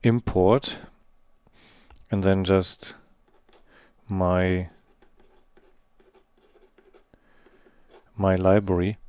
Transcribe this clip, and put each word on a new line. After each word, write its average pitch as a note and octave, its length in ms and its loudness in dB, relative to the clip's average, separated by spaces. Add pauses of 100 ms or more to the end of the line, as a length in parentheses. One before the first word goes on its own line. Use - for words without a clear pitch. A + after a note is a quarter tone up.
import A2+ 720 2 (1300)
and G2 120 -4
then F#2+ 220 0
just F#2+ 500 -2 (1120)
my, F#2 600 -2 (3500)
my G2 200 0
library F#2+ 640 0 (100)